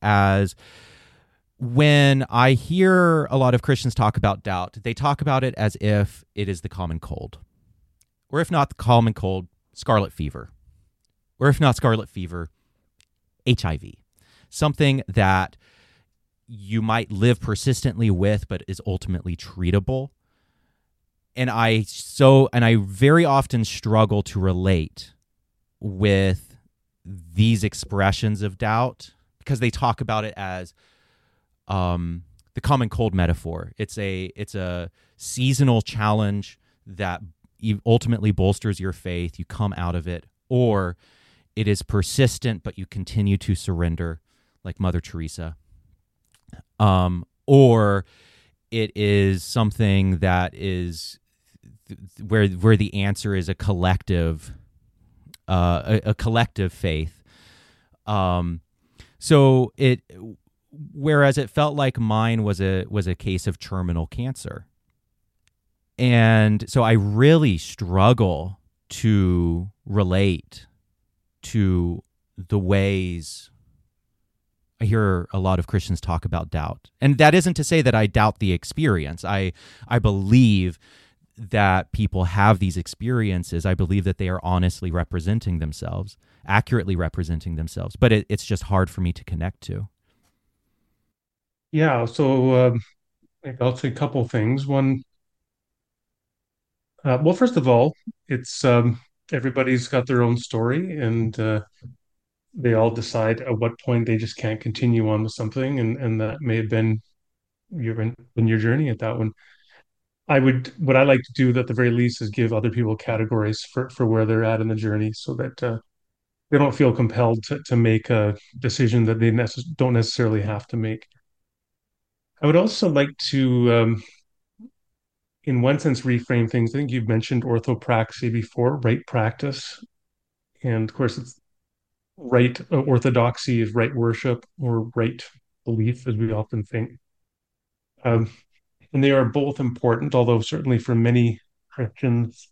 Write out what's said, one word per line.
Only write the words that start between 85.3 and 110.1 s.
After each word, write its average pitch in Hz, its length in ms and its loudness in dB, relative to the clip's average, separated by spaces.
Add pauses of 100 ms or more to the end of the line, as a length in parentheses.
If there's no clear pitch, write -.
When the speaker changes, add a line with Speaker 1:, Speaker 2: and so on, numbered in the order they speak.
Speaker 1:
themselves, 82 560 -8 (300)
accurately 98 500 2
representing 82 580 -4
themselves, 82 400 -8
but 120 160 4
it, 104 180 2
it's - 160 -4
just - 200 -4
hard 92 260 0
for 92 120 -8
me 87 100 -2
to - 100 -14
connect 82 400 -8
to. 98 260 -10 (1800)
Speaker 2:
Yeah, 151 340 2
so, 131 640 2
um, 120 140 0 (640)
I 139 40 -12
think 123 140 -8
I'll 127 140 0
say 139 120 -4
a - 40 -6
couple 120 360 -2
things. 127 380 -2
One, 135 380 0 (2000)
uh, 131 180 2
well, 165 120 4
first 247 220 0
of 131 120 0
all, 127 260 4 (340)
it's, 127 360 -6
um, 120 360 4 (320)
everybody's 127 540 -2
got 123 200 -2
their 123 160 2
own 120 140 2
story, 135 640 -4
and, 113 400 -2
uh, 110 220 -2 (920)
they 123 200 0
all 113 160 2
decide 113 500 -4
at 123 180 -6
what 117 220 -4
point 117 240 0
they 110 140 0
just 110 180 -8
can't 107 240 -6
continue 117 480 0
on 107 140 0
with 110 100 -6
something, 131 480 -4
and, 117 160 -2
and 113 240 -4
that 110 220 -6
may 117 140 -2
have 110 120 -2
been 110 320 0 (720)
your, 113 320 -6
in 113 440 -2
your 113 120 2
journey 123 320 0
at 110 80 -4
that 113 180 -6
one. 110 160 -4 (960)